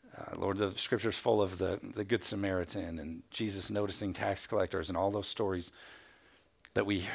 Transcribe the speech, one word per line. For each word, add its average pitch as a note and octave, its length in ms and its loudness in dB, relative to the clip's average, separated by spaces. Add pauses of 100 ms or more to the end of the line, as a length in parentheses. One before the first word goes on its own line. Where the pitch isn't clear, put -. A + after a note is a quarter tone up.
(160)
Uh, - 200 -8
Lord, G2 220 2
the G2 180 2
scripture's A2+ 400 2
full A2 240 6
of F#2 180 2
the, F#2 200 2 (160)
the G#2+ 80 -2
Good G#2+ 220 2
Samaritan F#2 760 -2
and D#2+ 320 -8
Jesus G2 400 -4
noticing G2+ 420 0
tax G2+ 360 -2
collectors F#2 400 0
and F2 100 -2
all G2 140 4
those G2+ 160 -2
stories F#2+ 420 -2 (1040)
that G#2 100 4
we, G2 300 0